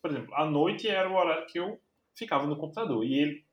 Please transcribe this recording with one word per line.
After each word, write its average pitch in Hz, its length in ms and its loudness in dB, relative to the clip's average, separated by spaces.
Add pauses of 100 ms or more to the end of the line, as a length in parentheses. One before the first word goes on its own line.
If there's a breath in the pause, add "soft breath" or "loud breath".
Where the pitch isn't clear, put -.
por 170 100 -6
exemplo, 131 240 -6
à 151 120 2
noite 175 420 2
era 190 200 2
o 185 60 -4
horário 165 320 2
que - 140 -6
eu 202 180 -6 (360)
ficava 147 320 0
no 147 100 -2
computador, 156 480 -2
e 135 140 -2
ele 151 340 0